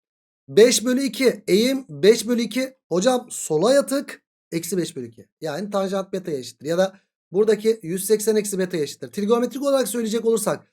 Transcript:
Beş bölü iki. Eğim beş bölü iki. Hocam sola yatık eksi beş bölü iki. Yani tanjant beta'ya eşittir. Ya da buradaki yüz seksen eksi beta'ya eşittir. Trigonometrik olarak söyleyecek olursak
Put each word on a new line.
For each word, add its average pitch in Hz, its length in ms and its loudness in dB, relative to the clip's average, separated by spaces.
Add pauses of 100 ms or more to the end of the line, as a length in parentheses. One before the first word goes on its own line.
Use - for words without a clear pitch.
(480)
Beş 214 380 4
bölü 254 180 0
iki. 240 440 0
Eğim 247 420 2
beş 202 380 4
bölü 240 140 0
iki. 262 320 -4 (160)
Hocam 226 400 0
sola 170 440 0
yatık - 500 -2 (280)
eksi 170 260 -4
beş 160 180 -4
bölü 123 120 -12
iki. 113 220 -20 (120)
Yani 165 280 -8
tanjant 196 440 -4
beta'ya 180 240 -4
eşittir. 123 280 -12
Ya 165 120 -2
da 190 220 2 (320)
buradaki 214 520 2
yüz 185 220 -6
seksen 214 300 2
eksi 208 240 -2
beta'ya 185 240 -2
eşittir. 143 280 -12
Trigonometrik 240 520 -2
olarak 269 240 2
söyleyecek 220 380 -2
olursak 220 480 -2